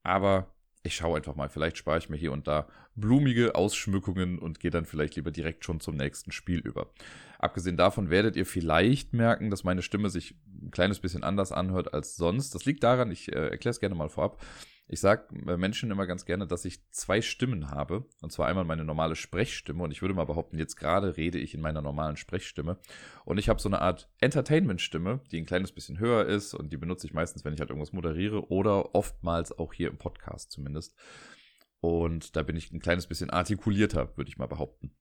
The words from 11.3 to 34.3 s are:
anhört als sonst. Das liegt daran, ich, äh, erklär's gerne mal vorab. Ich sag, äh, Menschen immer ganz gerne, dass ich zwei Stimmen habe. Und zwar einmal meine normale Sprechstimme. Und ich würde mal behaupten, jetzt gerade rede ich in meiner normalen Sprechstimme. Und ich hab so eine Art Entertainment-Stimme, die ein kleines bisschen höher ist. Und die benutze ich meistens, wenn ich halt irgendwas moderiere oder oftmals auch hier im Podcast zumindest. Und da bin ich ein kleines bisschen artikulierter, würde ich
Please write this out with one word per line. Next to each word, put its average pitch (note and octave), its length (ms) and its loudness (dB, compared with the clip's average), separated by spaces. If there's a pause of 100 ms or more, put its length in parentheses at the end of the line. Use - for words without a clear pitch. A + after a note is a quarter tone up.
anhört F#2 420 0
als - 220 -4
sonst. F2 400 0
Das E2 80 -6
liegt C#3+ 200 2
daran, B2 280 4
ich, - 220 -8
äh, D#2 160 0
erklär's - 320 -2
gerne G2 140 0
mal D#2 120 -2
vorab. - 340 -2 (460)
Ich - 140 -6
sag, G2+ 280 6 (160)
äh, F2+ 120 0
Menschen G#2 340 0
immer G2 160 0
ganz F2+ 160 -4
gerne, F#2 240 -2
dass F2 160 -4
ich - 280 -10
zwei G2+ 300 0
Stimmen G#2 480 -2
habe. D2+ 360 -4 (160)
Und D#2+ 100 -10
zwar C#2+ 160 0
einmal F#2 160 2
meine D#2+ 220 -2
normale D#2+ 320 0
Sprechstimme. F2 680 -4
Und D#2 80 -4
ich - 100 -8
würde F#2+ 120 0
mal F2 100 0
behaupten, D#2+ 340 -4
jetzt D#2 200 -4
gerade F2 400 0
rede E2+ 200 -2
ich - 160 -6
in C#2+ 60 -8
meiner D#2 220 -2
normalen D2 340 -4
Sprechstimme. - 640 -6 (480)
Und F#2+ 140 0
ich A2 100 2
hab G#2+ 100 4
so - 80 -2
eine G2 140 2
Art F2+ 280 0 (120)
Entertainment-Stimme, B2+ 1000 2 (120)
die E2 80 -6
ein D#2+ 60 -6
kleines F#2 280 0
bisschen - 260 -12
höher A2+ 260 4
ist. G2+ 280 0
Und D2+ 180 -8
die D#2+ 60 -6
benutze E2 300 -6
ich - 60 -10
meistens, - 300 -2
wenn D2+ 100 -4
ich D2+ 60 -6
halt - 120 -4
irgendwas D2+ 200 -6
moderiere F#2 600 -2
oder G2 440 2
oftmals E2+ 560 0
auch - 220 -6
hier E2 160 -2
im - 80 -8
Podcast - 560 -10
zumindest. C#2+ 420 -8 (840)
Und E2 560 0
da D#2 60 0
bin D#2 120 -2
ich - 160 -8
ein E2 80 -8
kleines F2 280 0
bisschen - 220 -6
artikulierter, G2 880 2
würde C2+ 140 -6
ich - 80 -16